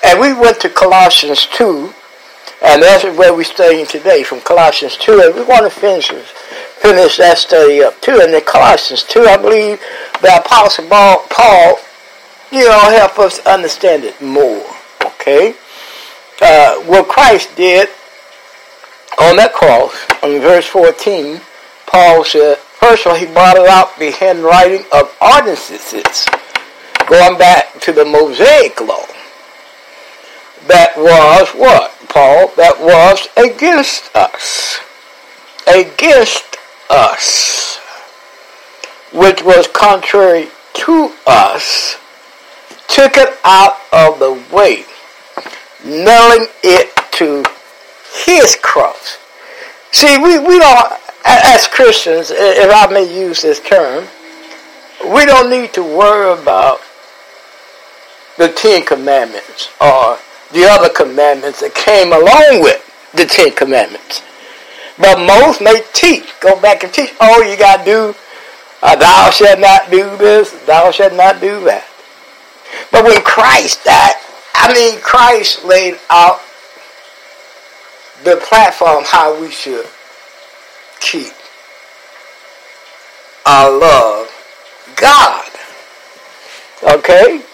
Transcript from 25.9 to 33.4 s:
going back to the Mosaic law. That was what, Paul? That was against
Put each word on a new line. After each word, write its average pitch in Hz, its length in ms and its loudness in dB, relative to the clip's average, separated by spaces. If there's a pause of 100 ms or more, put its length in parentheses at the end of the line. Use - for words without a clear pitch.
going 175 300 2
back 175 440 2
to 170 120 -6
the 151 100 2
Mosaic 151 800 0
law. - 240 -8 (1600)
That 170 280 2
was 160 540 2
what, - 440 0 (140)
Paul? 151 480 2
That 139 240 2
was 175 560 2
against 277 800 -2